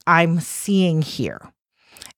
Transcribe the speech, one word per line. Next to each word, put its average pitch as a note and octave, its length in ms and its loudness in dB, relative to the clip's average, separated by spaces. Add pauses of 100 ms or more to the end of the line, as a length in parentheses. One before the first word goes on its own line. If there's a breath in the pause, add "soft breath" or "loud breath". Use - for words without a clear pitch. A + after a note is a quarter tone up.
I'm E3+ 320 4
seeing F3+ 600 0
here. G2+ 400 -6 (760 loud breath)